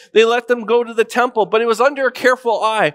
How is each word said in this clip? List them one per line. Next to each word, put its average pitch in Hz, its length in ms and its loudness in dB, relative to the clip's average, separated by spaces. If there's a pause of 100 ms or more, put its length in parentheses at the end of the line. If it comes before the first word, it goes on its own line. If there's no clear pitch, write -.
(140)
They 220 100 6
let 233 220 0
them 240 180 -2
go 240 200 0
to 233 100 -12
the 220 100 0
temple, 240 420 -2
but 214 140 0
it 233 60 -2
was 226 140 0
under 269 260 0
a 247 60 -2
careful 247 500 -2
eye. 208 320 0